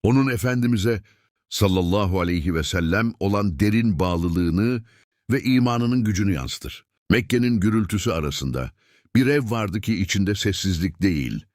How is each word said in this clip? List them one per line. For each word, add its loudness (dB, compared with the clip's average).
onun 4
Efendimiz'e 0
sallallahu 2
aleyhi 0
ve 0
sellem 0
olan 0
derin 2
bağlılığını 0
ve 0
imanının 2
gücünü 0
yansıtır. -8
Mekke'nin 2
gürültüsü 0
arasında -4
bir 4
ev 0
vardı -4
ki -2
içinde 0
sessizlik -2
değil -2